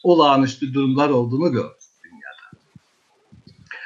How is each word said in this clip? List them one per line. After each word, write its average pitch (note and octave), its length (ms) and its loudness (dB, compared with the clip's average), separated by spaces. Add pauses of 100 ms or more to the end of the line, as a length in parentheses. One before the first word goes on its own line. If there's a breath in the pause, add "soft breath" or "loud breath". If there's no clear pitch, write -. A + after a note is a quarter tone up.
olağanüstü C#3 720 2
durumlar C#3 340 0
olduğunu C3 440 -2
gördük G#2 300 -6 (220)
dünyada. - 580 -20 (1200 loud breath)